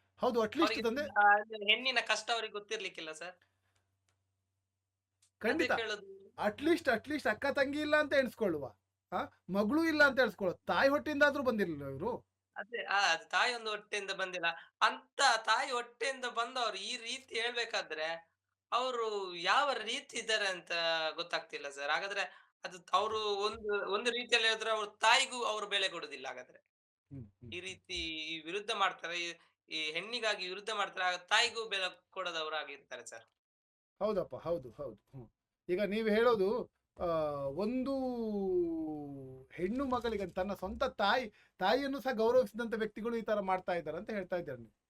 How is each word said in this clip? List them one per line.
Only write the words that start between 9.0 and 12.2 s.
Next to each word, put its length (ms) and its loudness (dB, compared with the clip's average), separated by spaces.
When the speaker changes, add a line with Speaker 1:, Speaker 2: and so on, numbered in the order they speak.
Speaker 1:
ಆ, 40 -2
ಮಗಳು 320 4
ಇಲ್ಲ 180 4
Speaker 2:
ಹಾ. 80 10
Speaker 1:
ಅಂತ 100 2
ಎಣಿಸ್ಕೊಳ್ಳುವ. 460 2
ತಾಯಿ 220 4
ಹೊಟ್ಟೆಯಿಂದಾದ್ರೂ 540 4
ಬಂದಿರ್ಲಿಲ್ವ 460 0
ಇವ್ರು? 380 -6